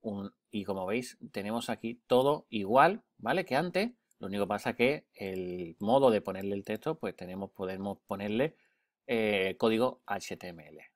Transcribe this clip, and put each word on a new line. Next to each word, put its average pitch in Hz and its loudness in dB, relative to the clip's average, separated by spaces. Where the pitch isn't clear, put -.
Un, 101 -6
y 101 -6
como 95 -4
veis, 117 -4
tenemos 107 -6
aquí 113 -6
todo 135 4
igual, 123 4
¿vale? 139 -2
Que 123 -2
antes, 180 0
lo - -8
único 98 0
pasa 104 -2
que 139 2
el 90 -6
modo 123 6
de 104 4
ponerle 98 -4
el 98 -6
texto, 151 -6
pues 95 -6
tenemos, 95 -8
podemos 95 -6
ponerle, 107 -2
eh, 104 0
código 113 0
H 98 -8
T 90 -12
M 82 -16
L 78 -20